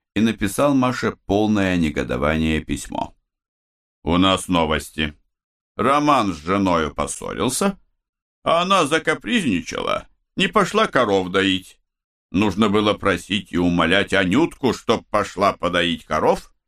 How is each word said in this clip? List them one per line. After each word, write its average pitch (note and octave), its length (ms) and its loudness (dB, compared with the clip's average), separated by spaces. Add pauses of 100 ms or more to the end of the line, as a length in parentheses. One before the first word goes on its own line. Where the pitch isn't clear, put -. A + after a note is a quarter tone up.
(140)
и G2+ 60 -4
написал A2+ 560 0
Маше B2 400 -2 (100)
полное G2 520 0
негодование D2+ 840 -2
письмо. - 560 -8 (880)
"У E2+ 140 0
нас F#2 320 2
новости. D#2 640 -2 (640)
Роман C3+ 560 2
с - 20 -10
женою E2+ 580 0
поссорился?" F2+ 840 -4 (680)
а E3 140 2
она F#3 240 2
закапризничала, D#3 1200 -2 (300)
не F#3+ 100 2
пошла G3+ 400 0
коров G2 440 0
доить. F#2+ 500 -2 (500)
Нужно G#2 380 2
было G#2 240 2
просить G2 580 -4
и E2 60 -4
умолять F2 560 2
Анютку, G#2+ 600 0
чтоб G#2 340 -2
пошла G2 440 0
подоить F2 540 -2
коров, G#2 480 0 (140)